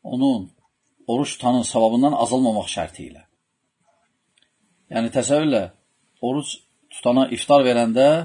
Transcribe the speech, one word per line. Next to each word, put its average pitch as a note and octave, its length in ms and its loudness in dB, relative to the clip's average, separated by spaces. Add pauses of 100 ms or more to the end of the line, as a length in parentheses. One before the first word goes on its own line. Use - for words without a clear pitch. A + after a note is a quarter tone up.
onun B2+ 440 -2 (600)
oruç C3+ 260 -2
tutanın B2 340 0
savabından A#2+ 560 2
azalmamaq A2+ 480 0
şərti - 400 -10
ilə. - 160 -20 (1700)
Yəni, A#2 240 -4
təsəvvürlə, C3+ 480 0 (560)
oruç C3+ 320 -6 (400)
tutana B2 400 0
iftar C#3 320 4
verəndə A#2+ 420 2 (160)